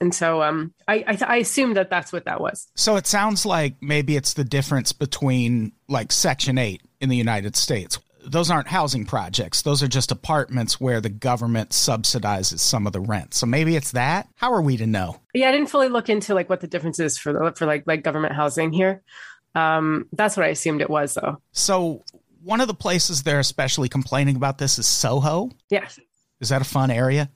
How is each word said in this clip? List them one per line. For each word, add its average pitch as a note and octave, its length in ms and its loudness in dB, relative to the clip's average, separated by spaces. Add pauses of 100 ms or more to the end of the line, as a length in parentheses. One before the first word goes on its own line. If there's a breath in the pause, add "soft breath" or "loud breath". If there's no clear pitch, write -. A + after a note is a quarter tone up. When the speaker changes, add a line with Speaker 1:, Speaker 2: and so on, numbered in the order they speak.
Speaker 1:
And F3 120 2
so, E3 280 2
um, D#3 320 -2 (120)
I, G#3+ 100 2 (100)
I, G#3+ 200 0
I A#3+ 120 2
assumed A#3+ 400 2
that F#3+ 100 2
that's F3 240 -2
what F3 140 -6
that - 160 -6
was. - 340 -6
Speaker 2:
So A3 200 2
it F#3+ 100 -2
sounds G#3 400 0
like D#3+ 340 0
maybe D3 340 0
it's C#3 200 0
the D3 100 0
difference C3+ 480 0
between, B2 800 0 (160)
like, B2 240 -2
Section C#3+ 460 2
eight G#2+ 240 -2 (180)
in C3+ 80 0
the B2+ 80 2
United G#2+ 400 -2
States. G2+ 420 -2 (240)
Those D#3+ 280 -2
aren't D#3 180 0
housing C3 380 0
projects. G2 560 -4
Those C#3+ 200 2
are C#3 60 0
just C3 240 0
apartments B2+ 680 -2
where B2 220 0
the A2 80 -4
government A#2 640 -2
subsidizes G#2 880 0
some G#2+ 280 2
of G2+ 60 -2
the F#2+ 80 -4
rent. G#2 320 -4
So - 140 0
maybe D#3+ 280 2
it's D3 180 -2
that. C#3+ 440 0
How B3 160 0
are G3+ 100 2
we C#3 140 2
to A2 100 -2
know? F#2 360 -2 (100)
Speaker 1:
Yeah, C4 160 2
I C4 40 4
didn't D4 180 0
fully C4+ 180 4
look A#3+ 220 -2
into, G#3 240 0
like, F3+ 160 0
what F3+ 100 0
the F3+ 80 -12
difference E3 320 -4
is D#3 160 0
for - 160 -4
the, D3+ 240 0
for, - 80 -2
like, D3 220 0
like, D#3 160 0
government D#3 320 -2
housing D3+ 400 0
here. F#3+ 260 2 (540 loud breath)
Um, D#3+ 580 2
that's G#3 240 0
what F3 80 2
I D#3+ 60 2
assumed D3+ 320 -2
it - 80 -2
was, D3 240 0
though. D3 260 -4 (120)
Speaker 2:
So F3 520 0 (380)
one G#3 180 0
of B3+ 80 2
the A3 60 -4
places F3 480 0
they're D3 180 2
especially C3 480 0
complaining C3+ 480 2
about C3+ 220 -2
this C#3 200 0
is - 80 0
Soho. D3 640 2 (200)
Speaker 1:
Yes. - 280 -2 (420)
Speaker 2:
Is A#2 100 -4
that C3+ 100 2
a C3+ 40 0
fun C3+ 260 2
area? C3 460 2